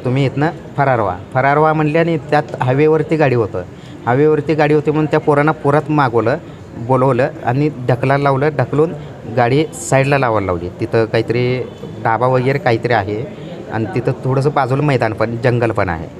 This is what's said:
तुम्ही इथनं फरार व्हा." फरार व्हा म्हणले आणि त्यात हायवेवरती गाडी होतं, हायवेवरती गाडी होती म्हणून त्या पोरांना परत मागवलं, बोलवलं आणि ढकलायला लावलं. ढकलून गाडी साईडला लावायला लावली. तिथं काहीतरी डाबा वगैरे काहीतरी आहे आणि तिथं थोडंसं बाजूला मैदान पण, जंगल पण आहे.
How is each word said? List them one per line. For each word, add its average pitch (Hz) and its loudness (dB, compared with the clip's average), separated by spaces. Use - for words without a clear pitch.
तुम्ही 135 0
इथनं 143 0
फरार 131 2
व्हा." 92 -2
फरार 139 2
व्हा 156 4
म्हणले 156 0
आणि 165 2
त्यात 147 0
हायवेवरती 151 2
गाडी 143 2
होतं, 98 -2
हायवेवरती 151 2
गाडी 147 4
होती 151 2
म्हणून 156 0
त्या 151 2
पोरांना 147 2
परत 147 0
मागवलं, 127 2
बोलवलं 127 2
आणि 143 2
ढकलायला 139 2
लावलं. 143 2
ढकलून 147 0
गाडी 127 4
साईडला 139 0
लावायला 110 2
लावली. 87 -2
तिथं 113 0
काहीतरी 120 -2
डाबा 113 -2
वगैरे 131 2
काहीतरी 120 0
आहे 104 0
आणि 113 -2
तिथं 127 -2
थोडंसं 131 0
बाजूला 135 2
मैदान 127 2
पण, 110 -2
जंगल 117 2
पण 104 0
आहे. 82 -6